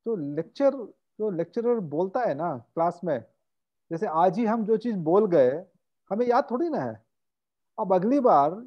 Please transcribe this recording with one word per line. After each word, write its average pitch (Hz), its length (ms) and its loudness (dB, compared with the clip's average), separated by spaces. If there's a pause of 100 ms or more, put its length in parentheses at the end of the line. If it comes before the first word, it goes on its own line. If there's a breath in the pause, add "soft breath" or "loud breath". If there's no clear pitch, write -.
जो 226 100 -4 (200)
लेक्चर, 262 360 0 (480)
जो 214 120 -2
लेक्चरर 220 480 -2
बोलता 180 480 -2
है 156 80 0
ना 156 200 -4 (180)
क्लास 170 300 0
में, 151 160 -2 (720)
जैसे 165 160 -4
आज 170 300 2
ही 233 80 0
हम 220 200 -2
जो 220 120 2
चीज 220 260 -4
बोल 190 240 4
गए 143 240 4 (600)
हमें 226 140 -2
याद 247 260 2
थोड़ी 330 180 -2
ना 269 100 -4
है, 123 140 -4 (840)
अब 196 160 0
अगली 220 260 2
बार 170 360 4 (120)